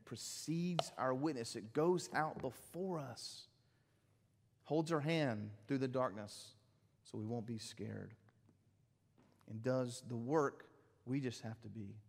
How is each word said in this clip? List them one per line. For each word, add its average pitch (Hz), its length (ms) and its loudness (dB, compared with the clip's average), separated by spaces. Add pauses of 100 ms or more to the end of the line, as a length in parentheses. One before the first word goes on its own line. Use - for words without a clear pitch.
precedes 165 920 0
our 131 160 2
witness. 131 420 0
It 110 160 -8
goes 165 420 4
out 151 260 2
before 170 580 -4
us, - 480 -10 (1160)
holds 156 260 2
our 156 100 4
hand 135 500 2 (160)
through 139 120 2
the 131 100 2
darkness 113 680 -2 (500)
so - 120 -10
we 107 80 -2
won't 113 220 -2
be 117 120 -4
scared, 104 540 -8 (1400)
and 110 140 -6
does 127 460 2
the 120 80 -2
work. 135 500 4 (400)
We 135 140 0
just 123 200 -2
have 110 220 -8
to 110 60 -12
be 101 260 -10 (140)